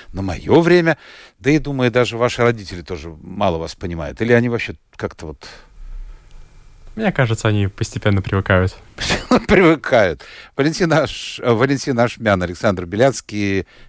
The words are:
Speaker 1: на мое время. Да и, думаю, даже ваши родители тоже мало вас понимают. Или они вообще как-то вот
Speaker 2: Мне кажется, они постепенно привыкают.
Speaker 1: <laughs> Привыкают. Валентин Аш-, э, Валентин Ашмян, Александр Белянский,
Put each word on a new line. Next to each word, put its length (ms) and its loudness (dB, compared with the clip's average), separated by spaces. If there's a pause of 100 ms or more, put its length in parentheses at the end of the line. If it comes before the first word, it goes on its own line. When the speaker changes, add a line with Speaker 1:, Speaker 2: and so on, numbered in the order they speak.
(140)
Speaker 1:
на 80 -6
мое 380 2
время. 380 4 (420)
Да 100 0
и, 100 4
думаю, 320 0
даже 260 0
ваши 260 0
родители 380 -2
тоже 420 -10
мало 340 -2
вас 160 -8
понимают. 480 -8
Или 120 2
они 160 4
вообще 260 -6 (220)
как-то 300 -8
вот 200 -16 (1500)
Speaker 2:
Мне 160 -2
кажется, 360 0
они 200 2
постепенно 560 -2
привыкают. 520 2 (220)
Speaker 1:
<laughs> 500 0
Привыкают. 760 4 (320)
Валентин 380 0
Аш-, 500 -2
э, 80 2
Валентин 480 0
Ашмян, 420 2
Александр 460 -2
Белянский, 800 0 (220)